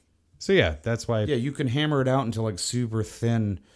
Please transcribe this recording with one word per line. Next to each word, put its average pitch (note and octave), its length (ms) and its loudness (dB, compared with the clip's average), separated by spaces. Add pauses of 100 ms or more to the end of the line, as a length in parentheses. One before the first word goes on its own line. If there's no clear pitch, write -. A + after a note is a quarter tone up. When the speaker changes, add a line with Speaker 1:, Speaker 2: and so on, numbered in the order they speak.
(380)
Speaker 1:
So - 140 0
yeah, F#2+ 300 4
that's A2+ 260 -2
why A2+ 140 2
Speaker 2:
Yeah, C3+ 140 0
you B2+ 160 -2
can C#3 160 -2
hammer D3 340 2
it B2+ 60 2
out C3 180 2
into, A2+ 160 -4
like, G#2+ 160 -4
super A2+ 440 -2
thin, A2 580 -2 (160)